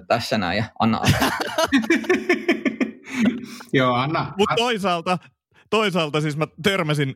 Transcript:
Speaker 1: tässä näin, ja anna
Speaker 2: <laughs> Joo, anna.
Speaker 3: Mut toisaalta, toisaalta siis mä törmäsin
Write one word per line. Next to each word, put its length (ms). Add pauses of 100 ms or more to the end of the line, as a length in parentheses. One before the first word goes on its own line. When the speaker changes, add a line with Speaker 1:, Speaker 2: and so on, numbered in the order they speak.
Speaker 1:
tässä 300
näin, 200
ja 60 (160)
anna 220
Speaker 2:
<laughs> 40 (2750)
Joo, 200
anna. 440
Speaker 3:
Mut 180
toisaalta, 640 (520)
toisaalta 520
siis 160
mä 100 (160)
törmäsin 520